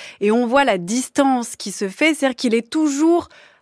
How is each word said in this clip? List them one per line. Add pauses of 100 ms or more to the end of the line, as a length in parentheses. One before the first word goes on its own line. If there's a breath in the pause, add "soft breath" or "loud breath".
(200 loud breath)
Et
on
voit
la
distance
qui
se
fait,
c'est-à-dire
qu'il
est
toujours (340 soft breath)